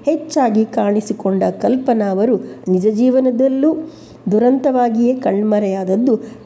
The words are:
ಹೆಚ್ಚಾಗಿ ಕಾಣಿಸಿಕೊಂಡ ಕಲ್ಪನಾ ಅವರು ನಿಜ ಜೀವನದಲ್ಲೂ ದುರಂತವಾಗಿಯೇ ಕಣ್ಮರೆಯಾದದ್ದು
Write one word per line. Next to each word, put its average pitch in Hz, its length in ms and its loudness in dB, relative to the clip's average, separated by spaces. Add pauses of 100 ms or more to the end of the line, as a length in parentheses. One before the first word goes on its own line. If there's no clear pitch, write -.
ಹೆಚ್ಚಾಗಿ 262 600 0
ಕಾಣಿಸಿಕೊಂಡ 202 800 -2
ಕಲ್ಪನಾ 214 680 0
ಅವರು 202 260 0 (320)
ನಿಜ 185 180 2
ಜೀವನದಲ್ಲೂ 262 880 2 (560)
ದುರಂತವಾಗಿಯೇ 247 840 2
ಕಣ್ಮರೆಯಾದದ್ದು 208 1000 0 (300)